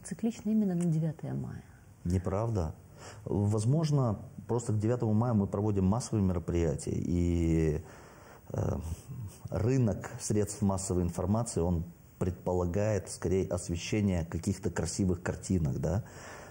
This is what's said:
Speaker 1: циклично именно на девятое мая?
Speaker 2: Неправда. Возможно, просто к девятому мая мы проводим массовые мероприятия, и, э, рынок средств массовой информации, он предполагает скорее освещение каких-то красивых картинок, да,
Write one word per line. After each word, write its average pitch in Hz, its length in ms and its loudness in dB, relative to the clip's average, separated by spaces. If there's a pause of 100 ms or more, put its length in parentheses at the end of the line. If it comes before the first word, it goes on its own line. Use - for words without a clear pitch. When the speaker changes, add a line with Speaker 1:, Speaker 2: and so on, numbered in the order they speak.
Speaker 1:
циклично - 460 -4
именно 208 260 2
на 175 100 2
девятое 156 480 0
мая? 131 300 -8 (400)
Speaker 2:
Неправда. 92 720 0 (480)
Возможно, 113 960 2 (280)
просто 113 260 0
к 107 60 2
девятому 113 340 2
мая 117 200 4
мы 98 140 4
проводим 98 380 2
массовые 110 360 2
мероприятия, 85 720 2
и, 82 880 2 (720)
э, - 260 -2 (760)
рынок 113 680 0
средств - 420 -2
массовой 95 420 2
информации, 92 580 0
он 85 240 2 (320)
предполагает 90 920 0
скорее 90 380 0
освещение 90 800 0
каких-то 90 440 -2
красивых 90 540 0
картинок, 80 560 0
да, 80 240 0 (480)